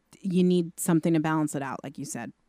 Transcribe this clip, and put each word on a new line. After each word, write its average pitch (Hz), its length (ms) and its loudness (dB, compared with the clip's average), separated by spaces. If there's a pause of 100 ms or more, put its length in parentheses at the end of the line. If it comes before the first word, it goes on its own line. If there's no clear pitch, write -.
(200)
you 185 240 2
need 180 340 2
something 165 360 2
to 160 40 4
balance 156 380 0
it 135 60 -4
out, 135 200 -10
like 139 160 -14
you 135 60 -10
said. 117 280 -10 (160)